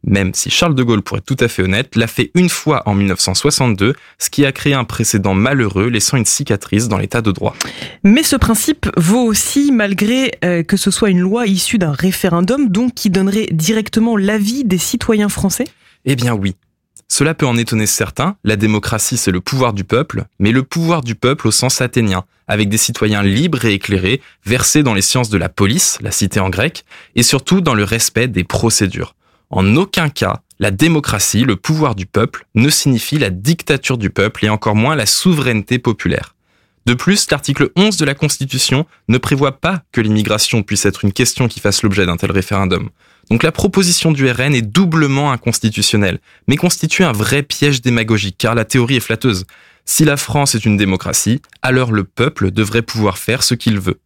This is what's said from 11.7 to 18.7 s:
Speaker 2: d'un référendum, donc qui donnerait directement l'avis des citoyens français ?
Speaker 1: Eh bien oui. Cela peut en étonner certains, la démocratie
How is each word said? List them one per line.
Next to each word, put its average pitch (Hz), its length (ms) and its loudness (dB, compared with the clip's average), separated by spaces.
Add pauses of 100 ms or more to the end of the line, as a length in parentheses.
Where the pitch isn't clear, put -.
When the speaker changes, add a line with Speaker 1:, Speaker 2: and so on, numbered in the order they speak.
Speaker 2:
d'un 165 160 0
référendum, 185 760 0
donc 226 280 0
qui - 140 -2
donnerait 196 440 0
directement 214 640 0
l'avis 214 480 0
des 185 120 2
citoyens 208 520 0
français ? 196 380 -2 (360)
Speaker 1:
Eh 135 140 0
bien 120 160 0
oui. 98 240 -2 (500)
Cela 156 280 0
peut 156 100 0
en 120 100 2
étonner 110 300 0
certains, 127 580 -2
la 107 120 -4
démocratie 107 600 0